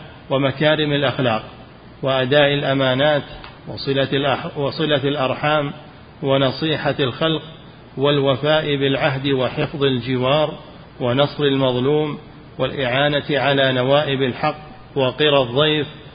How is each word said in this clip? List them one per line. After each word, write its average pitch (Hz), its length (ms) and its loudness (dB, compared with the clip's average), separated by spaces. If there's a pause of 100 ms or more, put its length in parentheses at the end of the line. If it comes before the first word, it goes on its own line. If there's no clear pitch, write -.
(300)
ومكارم 147 600 2
الأخلاق 127 500 0 (600)
وأداء 135 520 4
الأمانات 139 680 2 (460)
وصلة 135 440 -2
الأح-، 143 460 -2
وصلة 143 500 -2
الأرحام 143 640 -2 (500)
ونصيحة 139 800 0
الخلق 151 420 -2 (540)
والوفاء 143 800 2
بالعهد 135 520 0
وحفظ 139 560 -2
الجوار 131 720 0 (420)
ونصر 143 440 0
المظلوم 135 720 0 (400)
والإعانة 135 720 0
على 135 420 2
نوائب 135 500 2
الحق 147 340 -2 (380)
وقرى 139 480 2
الضيف 147 440 0 (280)